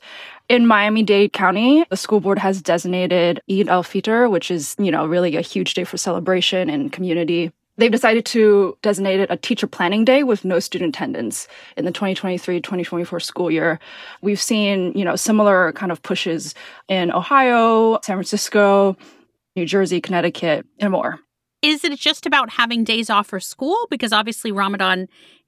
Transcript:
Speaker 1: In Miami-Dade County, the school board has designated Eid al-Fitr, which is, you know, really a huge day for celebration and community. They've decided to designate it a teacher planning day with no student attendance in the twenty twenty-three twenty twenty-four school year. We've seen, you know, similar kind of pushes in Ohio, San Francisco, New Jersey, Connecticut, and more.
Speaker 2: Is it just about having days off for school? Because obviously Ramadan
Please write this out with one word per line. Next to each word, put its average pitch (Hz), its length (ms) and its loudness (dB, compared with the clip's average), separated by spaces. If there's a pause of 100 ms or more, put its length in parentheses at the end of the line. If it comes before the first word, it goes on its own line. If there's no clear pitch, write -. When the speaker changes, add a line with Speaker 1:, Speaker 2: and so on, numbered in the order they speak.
(500)
Speaker 1:
In 240 180 4
Miami-Dade 208 680 4
County, 220 560 4
the 190 80 -4
school 208 220 0
board 196 180 0
has 190 240 -2
designated 175 880 0
Eid 196 180 2
al-Fitr, 214 600 2
which 185 220 -2
is, 165 260 -6
you 196 140 0
know, 156 160 0
really 175 280 0
a - 60 -2
huge 190 320 -4
day 180 100 -2
for 180 140 -10
celebration 185 720 -2
and 143 220 -4
community. 170 600 -2 (260)
They've 226 140 2
decided 226 360 2
to 208 560 4
designate 196 360 0
it 196 120 0
a 180 60 -4
teacher - 280 -4
planning 196 400 0
day 262 160 6
with 240 240 0
no 185 140 2
student 175 360 -4
attendance - 520 -8 (280)
in 160 100 -4
the 180 60 -2
twenty 190 220 -2
twenty-three 180 480 -4
twenty 180 220 -6
twenty-four 175 360 -6
school 175 300 -4
year. 160 300 0 (420)
We've 202 180 -2
seen, 202 560 0
you 196 80 -2
know, 175 120 -2
similar 202 560 2
kind 180 200 -6
of 165 120 -8
pushes 165 500 -4 (340)
in 180 240 0
Ohio, 226 920 4
San 196 120 -4
Francisco, 196 800 2 (600)
New 175 100 -2
Jersey, 175 340 0
Connecticut, 170 680 -2 (120)
and 208 120 0
more. - 280 -2 (440)
Speaker 2:
Is 302 200 2
it 294 160 -4
just - 280 -2
about 269 240 2
having 233 320 0
days 220 260 -2
off 208 160 2
for 196 140 -8
school? 370 500 -4
Because 240 240 -4
obviously 214 380 -2
Ramadan 196 560 -2 (400)